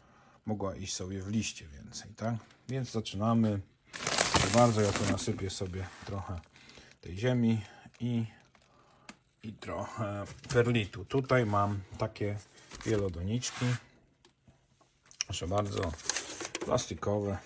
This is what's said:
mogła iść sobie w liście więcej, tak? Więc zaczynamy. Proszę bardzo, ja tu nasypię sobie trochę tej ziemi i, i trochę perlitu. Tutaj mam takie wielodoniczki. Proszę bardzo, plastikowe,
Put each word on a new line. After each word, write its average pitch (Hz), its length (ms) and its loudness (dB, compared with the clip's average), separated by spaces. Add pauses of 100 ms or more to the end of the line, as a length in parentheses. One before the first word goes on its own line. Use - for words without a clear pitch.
(460)
mogła 101 300 -4
iść 95 200 -8
sobie 95 260 -6
w 95 60 -8
liście 104 400 -2
więcej, - 480 -14
tak? 113 200 -4 (340)
Więc 127 220 -4
zaczynamy. 110 680 2 (680)
Proszę - 220 6
bardzo, 117 280 8
ja 101 100 4
tu 98 200 2
nasypię 98 380 -2
sobie 92 380 -6 (180)
trochę 98 340 -6 (640)
tej 90 160 -10
ziemi 117 440 4 (380)
i, 120 260 0 (1160)
i 110 100 -10
trochę 101 720 -6 (260)
perlitu. 117 560 2
Tutaj 131 400 2
mam 101 340 2 (180)
takie 107 400 -4 (480)
wielodoniczki. 101 800 0 (1600)
Proszę - 220 -6
bardzo, 101 440 0 (720)
plastikowe, 101 800 0